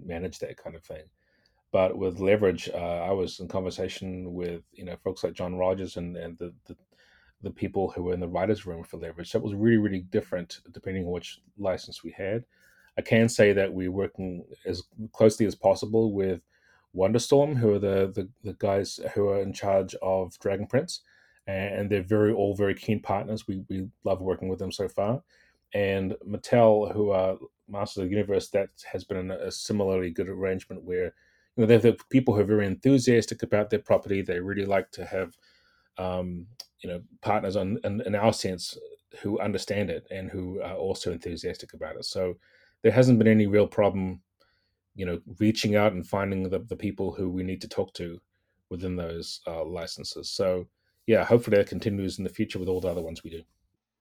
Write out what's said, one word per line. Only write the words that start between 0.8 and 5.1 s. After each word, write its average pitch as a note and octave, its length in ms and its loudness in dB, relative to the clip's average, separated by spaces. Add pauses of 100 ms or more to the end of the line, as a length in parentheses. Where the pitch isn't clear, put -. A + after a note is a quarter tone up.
thing. - 200 -16 (680)
But F#2 260 2
with F#2 220 -2
Leverage, F#2+ 540 2
uh, F2 40 -6
I F2 340 -4
was F#2+ 280 -2
in F2+ 80 -10
conversation F#2 880 -6
with, F2 300 -8 (100)
you F#2 120 -18
know, F2 180 -12
folks F#2+ 200 -6